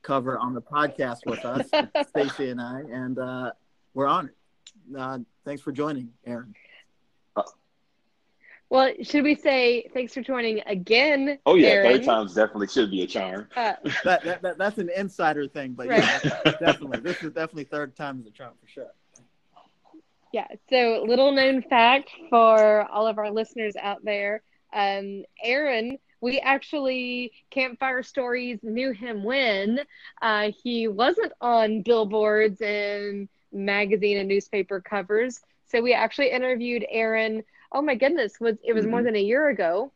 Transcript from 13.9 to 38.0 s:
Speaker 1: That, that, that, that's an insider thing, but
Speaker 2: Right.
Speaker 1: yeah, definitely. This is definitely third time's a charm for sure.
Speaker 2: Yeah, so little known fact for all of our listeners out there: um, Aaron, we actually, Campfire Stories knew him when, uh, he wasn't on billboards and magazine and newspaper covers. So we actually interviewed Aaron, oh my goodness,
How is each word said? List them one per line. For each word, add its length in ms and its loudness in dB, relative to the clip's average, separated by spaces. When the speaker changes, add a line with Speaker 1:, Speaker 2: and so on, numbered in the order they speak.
Speaker 1:
That, 200 2
that, 180 -6
that, 160 -6
that's 200 -2
an 180 -6
insider 520 -2
thing, 240 -10
but 160 -10
Speaker 2:
Right. 140 4
Speaker 1:
yeah, 580 0
definitely. 400 0
This 220 -6
is 100 -8
definitely 320 -8
third 320 -8
time's 320 -10
a 20 -20
charm 220 -20
for 60 -20
sure. 240 -16
Speaker 2:
Yeah, 140 -4
so 360 4
little 260 6
known 300 4
fact 480 4
for 520 8
all 160 0
of 100 -2
our 140 -4
listeners 480 -6
out 240 -8
there: 380 -4
um, 520 -2
Aaron, 560 0
we 200 -2
actually, 920 -2
Campfire 520 -4
Stories 600 -6
knew 300 -4
him 320 -8
when, 560 0
uh, 300 0
he 240 -2
wasn't 440 0
on 400 2
billboards 800 2
and 640 -4
magazine 640 0
and 100 -2
newspaper 540 -2
covers. 580 -2
So 160 0
we 100 2
actually 380 2
interviewed 600 -2
Aaron, 520 -2
oh 100 -2
my 120 0
goodness, 460 0